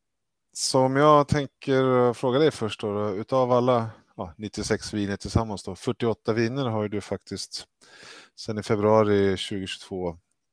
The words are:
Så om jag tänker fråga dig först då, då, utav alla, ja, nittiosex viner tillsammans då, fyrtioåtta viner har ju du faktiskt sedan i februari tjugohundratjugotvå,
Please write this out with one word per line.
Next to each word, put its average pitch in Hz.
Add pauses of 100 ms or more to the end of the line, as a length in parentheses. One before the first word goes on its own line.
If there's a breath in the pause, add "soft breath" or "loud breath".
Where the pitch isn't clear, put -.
(540)
Så -
om 131
jag 147
tänker 131
fråga 127
dig 151
först -
då, 104
då, 104
utav 123
alla, 123 (280 loud breath)
ja, 90
nittiosex 104
viner 101
tillsammans 107
då, 95
fyrtioåtta 113
viner 120
har 110
ju 104
du 101
faktiskt - (720 loud breath)
sedan 107
i 104
februari 104
tjugohundratjugotvå, 92 (360)